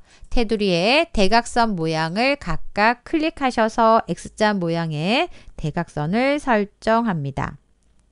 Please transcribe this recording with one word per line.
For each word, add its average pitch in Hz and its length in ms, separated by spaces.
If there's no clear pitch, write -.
테두리에 214 840
대각선 226 640
모양을 165 580
각각 208 720
클릭하셔서 240 1040
X자 214 460
모양의 170 720
대각선을 170 840
설정합니다. 208 1160